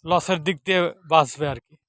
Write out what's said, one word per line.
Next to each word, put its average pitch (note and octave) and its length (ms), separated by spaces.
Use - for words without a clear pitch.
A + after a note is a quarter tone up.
লসের F3 380
দিক F3 220
দিয়ে F#3 160
বাঁচবে D3+ 400
আর C3+ 120
কি। - 140